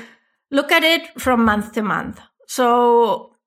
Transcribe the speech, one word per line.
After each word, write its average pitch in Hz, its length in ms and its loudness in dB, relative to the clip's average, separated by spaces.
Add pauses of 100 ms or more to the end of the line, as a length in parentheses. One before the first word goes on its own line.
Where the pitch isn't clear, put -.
(500)
look 285 220 0
at 330 120 2
it 330 360 -2
from 240 240 0
month 208 280 -2
to 220 100 -4
month. 185 380 -6 (260)
So 240 880 0 (120)